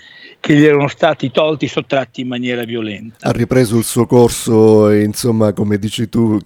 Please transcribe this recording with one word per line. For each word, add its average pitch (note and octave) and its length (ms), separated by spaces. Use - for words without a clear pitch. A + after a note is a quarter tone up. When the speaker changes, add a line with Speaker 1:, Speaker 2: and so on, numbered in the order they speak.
Speaker 1:
che D3+ 160
gli D3 80
erano C#3+ 240
stati D3+ 420
tolti, D#3 380
sottratti C3+ 540
in B2 60
maniera B2 360
violenta. A2 640
Speaker 2:
Ha B2 40
ripreso A#2+ 440
il A2 80
suo A#2 220
corso, A2 840
insomma, G#2+ 600
come G#2 260
dici G#2 300
tu, A2 380